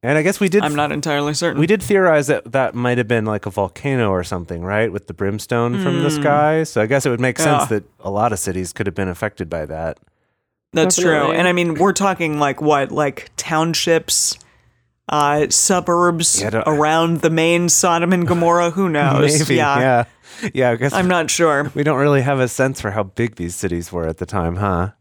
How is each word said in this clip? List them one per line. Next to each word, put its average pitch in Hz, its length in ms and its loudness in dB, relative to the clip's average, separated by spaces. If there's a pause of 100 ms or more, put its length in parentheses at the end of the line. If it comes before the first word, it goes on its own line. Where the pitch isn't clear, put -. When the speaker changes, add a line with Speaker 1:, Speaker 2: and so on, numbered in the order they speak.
Speaker 1:
And 135 160 0
I 156 60 2
guess 190 160 0
we 196 100 2
did 196 140 2
Speaker 2:
I'm 147 120 -2
not 147 160 0
entirely 147 440 -2
certain. 147 240 -2
Speaker 1:
we 160 80 4
did 202 140 2
theorize 175 460 4
that 120 260 -2
that 131 220 0
might 123 240 0
have 117 80 -2
been, 113 180 0
like, 107 220 -2
a - 40 -4
volcano 113 600 -2
or 92 120 0
something, 87 400 -8
right? 104 280 -2
With 98 160 -8
the 85 60 -12
brimstone 117 720 -2
from - 200 0
the 143 60 2
Speaker 2:
Hmm. 151 120 -2
Speaker 1:
sky. 147 420 2
So 120 180 -2
I 107 60 2
guess 135 180 0
it 139 60 2
would 117 80 -2
make 127 200 0
sense 147 300 2
Speaker 2:
Yeah. 110 80 0
Speaker 1:
that 98 60 -4 (200)
a 98 60 -6
lot 107 220 0
of 101 80 -4
cities 92 340 -6
could 98 140 -4
have 87 80 -6
been 95 120 -2
affected 92 420 -6
by 80 180 -6
that. 80 320 -8 (760)
Speaker 2:
That's 170 220 0
true. 180 160 2
Speaker 3:
Definitely. 143 260 0
Speaker 2:
And 175 100 2
I 180 60 2
mean, 175 220 0
we're 185 180 2
talking, 175 460 -2
like, 143 220 0
what? 143 300 2
Like, 143 460 -4
townships, 160 1000 0 (720)
uh, 147 400 2
suburbs 175 920 0
Speaker 1:
Yeah, 104 60 -2
I - 20 -2
don't 110 180 0
Speaker 2:
around 156 540 2
the 165 100 2
main 170 380 2
Sodom 170 440 2
and 175 140 0
Gomorrah? 170 440 2
Who 185 180 -2
Speaker 1:
<laughs> 151 80 -2
Speaker 2:
knows? 143 420 2
Speaker 1:
Maybe, - 180 0
Speaker 2:
Yeah. 143 220 2
Speaker 1:
yeah. 123 240 4 (500)
Yeah, 127 180 2
I 117 60 0
guess 131 160 -2
Speaker 2:
I'm 180 140 0
not 175 220 0
sure. 143 460 2
Speaker 1:
we 143 80 -2
don't 143 160 0
really 143 220 4
have 135 180 0
a 127 80 2
sense 131 340 -2
for 104 100 -4
how 107 120 -2
big 110 320 -4
these 87 200 -8
cities 85 360 -4
were 85 160 -4
at 80 100 -4
the 90 80 -6
time, 87 320 -2
huh? 95 320 0 (120)